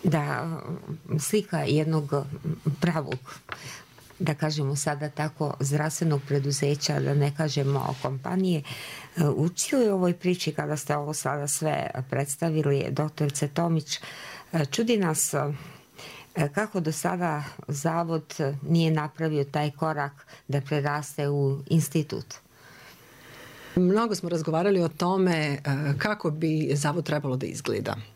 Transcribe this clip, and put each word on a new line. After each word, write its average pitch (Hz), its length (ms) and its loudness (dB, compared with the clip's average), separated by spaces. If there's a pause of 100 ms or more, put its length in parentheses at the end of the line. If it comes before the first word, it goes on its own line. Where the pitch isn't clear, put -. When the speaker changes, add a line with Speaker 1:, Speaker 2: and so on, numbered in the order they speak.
Speaker 1:
Da, 147 540 0 (600)
slika 196 400 0
jednog 151 560 2 (680)
pravog, 156 600 -2 (800)
da 156 160 0
kažemo 147 420 0
sada 147 320 -2
tako, 151 520 -2
zdravstvenog 151 680 2
preduzeća, 143 720 0
da 139 140 2
ne 143 220 4
kažemo 139 680 0
kompanije. 151 600 0 (540)
E, 175 80 4
u 147 240 4
cijeloj 226 420 2
ovoj 180 220 4
priči, 180 400 0
kada 147 240 -2
ste 147 200 0
ovo 147 180 -4
sada 143 340 -2
sve 151 420 0 (200)
predstavili, 143 800 2
doktorice 147 580 0
Tomić, 165 520 0 (520)
e, 156 120 2
čudi 233 320 2
nas, 160 380 0
e, - 1200 -4
kako 208 260 0
do 160 120 0
sada 175 520 0 (240)
zavod 160 680 -2 (340)
nije 165 220 4
napravio 156 540 0
taj 147 260 0
korak 147 560 -4 (220)
da 139 120 2
preraste 143 680 -2
u 139 380 0
institut. - 680 0 (1400)
Speaker 2:
Mnogo 202 380 4
smo 175 140 -4
razgovarali 170 540 2
o 165 60 4
tome, 185 460 2
e, 147 240 0 (400)
kako 208 320 0
bi 156 420 0
zavod 147 320 0
trebalo 143 320 0
da 131 100 -2
izgleda. 104 500 -4 (200)